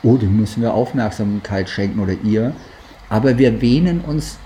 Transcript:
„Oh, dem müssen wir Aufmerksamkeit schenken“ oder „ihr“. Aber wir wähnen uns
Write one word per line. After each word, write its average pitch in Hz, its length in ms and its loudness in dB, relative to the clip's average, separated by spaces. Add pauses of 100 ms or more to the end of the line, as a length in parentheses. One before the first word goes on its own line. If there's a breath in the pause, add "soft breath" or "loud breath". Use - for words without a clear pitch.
„Oh, 127 120 6
dem 104 200 2
müssen 110 260 0
wir 113 120 0
Aufmerksamkeit 104 920 -2
schenken“ 101 300 -4
oder 98 140 -2 (100)
„ihr“. 110 300 0 (560 loud breath)
Aber 120 280 2
wir 120 240 4
wähnen 170 400 2
uns 151 460 -6